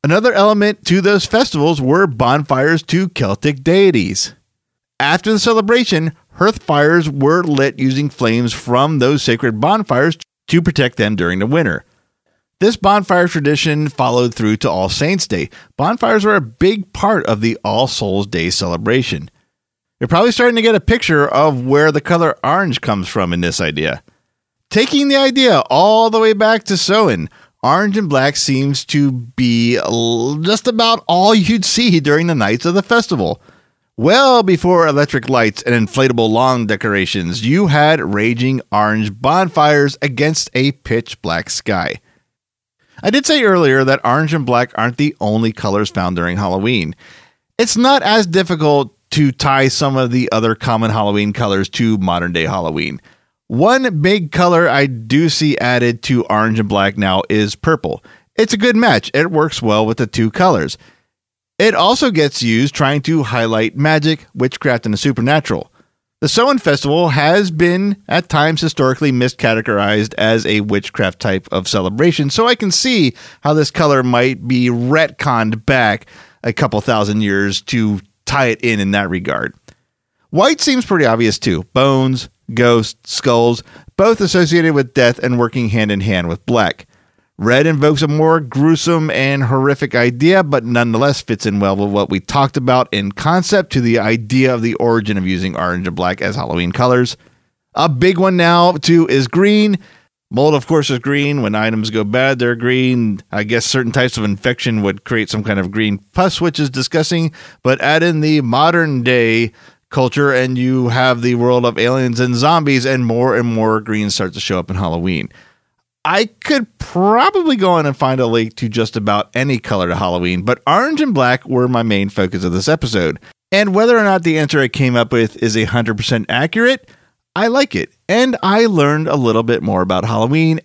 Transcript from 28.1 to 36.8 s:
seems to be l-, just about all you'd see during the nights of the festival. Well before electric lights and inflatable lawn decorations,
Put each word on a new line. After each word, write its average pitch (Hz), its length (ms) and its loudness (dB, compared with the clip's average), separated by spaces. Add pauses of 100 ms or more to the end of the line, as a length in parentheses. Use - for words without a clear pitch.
seems 139 500 -2
to 143 260 0
be 120 640 0
l-, 117 600 -2
just 185 300 -2
about 226 400 0
all 185 280 4
you'd 208 300 2
see 208 360 2
during 147 260 2
the 170 80 0
nights 110 300 -2
of 175 80 0
the 190 100 0
festival. 151 600 -2 (560)
Well 240 440 4
before 180 440 2
electric 147 420 0
lights 117 340 0
and 120 120 0
inflatable 117 560 2
lawn 120 360 2
decorations, 101 800 -2